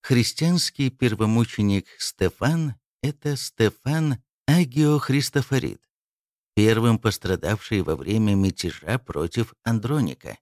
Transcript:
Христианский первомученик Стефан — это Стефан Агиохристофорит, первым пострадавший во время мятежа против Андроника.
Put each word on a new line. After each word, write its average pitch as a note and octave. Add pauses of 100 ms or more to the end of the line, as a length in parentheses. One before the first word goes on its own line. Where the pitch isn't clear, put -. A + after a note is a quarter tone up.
Христианский C#3+
первомученик G#2+ (100)
Стефан — C#3+ (260)
это D3
Стефан C3+ (280)
Агиохристофорит, C#3 (760)
первым A2
пострадавший G2
во D#2
время G#2
мятежа F#2+
против E2+
Андроника. A2